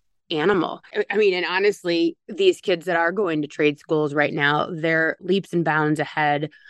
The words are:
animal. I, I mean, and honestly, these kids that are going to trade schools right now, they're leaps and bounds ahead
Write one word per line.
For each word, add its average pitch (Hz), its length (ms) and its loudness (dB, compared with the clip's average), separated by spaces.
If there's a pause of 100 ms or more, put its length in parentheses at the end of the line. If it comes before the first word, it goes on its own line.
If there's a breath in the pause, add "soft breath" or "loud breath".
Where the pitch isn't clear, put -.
(320)
animal. 170 500 0 (140)
I, 208 160 0
I 202 60 -2
mean, 202 160 2
and 175 120 -2
honestly, 175 720 0 (100)
these 185 340 2
kids 170 240 -2
that 180 100 0
are 170 160 2
going 175 300 -2
to 147 60 -6
trade 147 300 0
schools 151 360 -2
right 147 200 0
now, 147 400 0
they're 160 460 0
leaps 185 340 -2
and 170 120 0
bounds 151 340 0
ahead 147 500 -2 (200 loud breath)